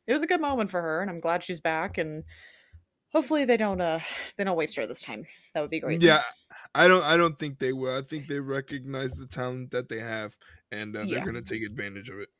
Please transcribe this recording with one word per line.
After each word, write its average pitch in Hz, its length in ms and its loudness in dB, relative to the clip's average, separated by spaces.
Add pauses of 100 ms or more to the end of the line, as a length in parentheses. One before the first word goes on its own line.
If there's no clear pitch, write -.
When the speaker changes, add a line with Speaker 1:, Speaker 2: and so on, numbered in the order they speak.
Speaker 1:
it 220 60 2
was 294 80 0
a 330 60 0
good 359 140 2
moment 254 300 0
for 175 100 -2
her, 165 200 -2
and 202 80 -4
I'm 170 100 -8
glad 170 240 0
she's 170 180 -8
back, 165 360 -2
and 156 260 -4 (880)
hopefully 302 340 2
they 233 120 6
don't, 202 240 0
uh, 165 180 2 (380)
they 202 60 -2
don't 190 140 0
waste 151 180 -2
her 117 100 -2
this - 160 -10
time. 110 240 -12 (280)
That 156 80 0
would 147 80 -6
be 160 100 -2
great. 165 200 0
Speaker 2:
Yeah, 156 220 8 (520)
I 160 120 8
don't, 185 160 10
I 156 140 4
don't 165 220 4
think 143 200 -6
they 131 140 0
will. 131 260 -4
I 139 40 -2
think 139 260 -10
they 143 100 -4
recognize 135 760 -6
the 135 100 -12
talent 127 460 -6
that 123 160 -4
they 113 100 -6
have, 110 380 -8 (340)
and, 107 260 -8
uh, 107 100 -4
they're 123 140 -2
Speaker 1:
Yeah. 127 40 -4
Speaker 2:
gonna 120 180 -6
take 113 200 -6
advantage 101 460 -10
of 98 120 -12
it. 101 80 -12 (120)